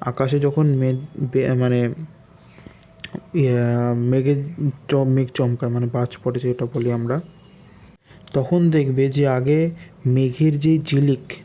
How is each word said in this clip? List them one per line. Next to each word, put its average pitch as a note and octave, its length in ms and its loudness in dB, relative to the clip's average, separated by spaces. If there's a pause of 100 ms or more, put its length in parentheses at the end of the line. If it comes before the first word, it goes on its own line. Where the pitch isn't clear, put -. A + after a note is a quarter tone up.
আকাশে C3+ 380 -2
যখন C#3+ 280 2
মেঘ C3 280 0 (380)
বে-, C3 220 0
মানে, B2 340 2 (1400)
ইয়া, A#2+ 600 2
মেঘের C#3 760 0 (200)
চ-, D3 60 0
মেঘ C3 380 2
চমকায়, A#2+ 380 -2
মানে, A#2+ 220 -2
বাজ B2 300 -4
পড়ে B2 160 -2
যেটা B2 260 -4
বলি A#2+ 260 -2
আমরা, A#2+ 300 -2 (1120)
তখন E3 360 2
দেখবে C3+ 380 2
যে C#3 200 2
আগে C#3 420 2 (360)
মেঘের C3 540 2
যে D#3+ 180 4
ঝিলিক, C#3+ 560 0 (100)